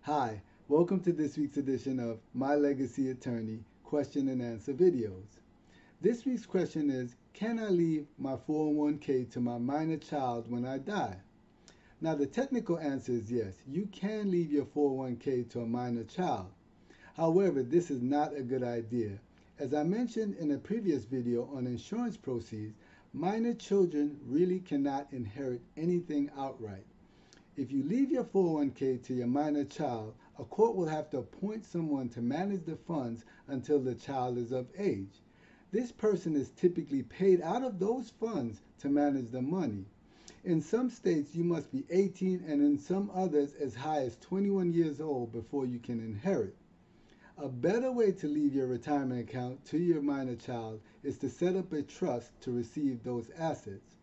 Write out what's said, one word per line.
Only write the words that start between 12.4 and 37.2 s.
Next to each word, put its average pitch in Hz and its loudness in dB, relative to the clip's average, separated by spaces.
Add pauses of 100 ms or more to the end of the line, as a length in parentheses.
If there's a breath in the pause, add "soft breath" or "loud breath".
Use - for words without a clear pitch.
answer 139 -2
is 110 -2
yes, 107 -2 (120)
you 175 -4
can 208 -2
leave 170 2
your 143 2
four 139 2
oh - 0
one 131 -4
k 127 -2
to 120 -6
a 117 -4
minor 120 -2
child. 127 -4 (680 loud breath)
However, 165 6
this 147 4
is 127 0
not 143 2
a 139 -4
good 127 0
idea. 113 -2 (400 soft breath)
As 139 -2
I 151 2
mentioned 214 0
in 151 0
a 139 2
previous 190 0
video 120 0
on 127 -4
insurance 196 -4
proceeds, 110 -6 (340 loud breath)
minor 214 0
children 151 2
really 180 2
cannot 139 -2
inherit 123 -6 (120)
anything 151 0
outright. 113 -8 (760 loud breath)
If 123 -4
you 139 0
leave 240 2
your 254 2
four 185 4
oh 160 2
one 143 2
k 131 0
to 127 -4
your 123 0
minor 143 2
child, 120 -4 (240 loud breath)
a 127 -10
court 220 4
will 180 2
have 156 -2
to 143 -2
appoint 214 -6
someone 147 -2
to 117 -6
manage 165 0
the 160 -6
funds 123 -4 (220 loud breath)
until 135 2
the 127 0
child 127 -4
is 120 -4
of 127 -2 (100)
age. 113 -2 (480 loud breath)
This 240 0
person 180 0
is 131 0
typically 151 2
paid 185 4